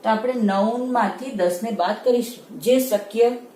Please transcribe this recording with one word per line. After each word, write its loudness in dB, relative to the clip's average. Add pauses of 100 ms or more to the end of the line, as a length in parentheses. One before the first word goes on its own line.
તો 0
આપણે 0
નવ 0
માંથી -2
દસ 0
ને -4
બાદ -2
કરીશું, 0
જે 4
શક્ય 2 (240)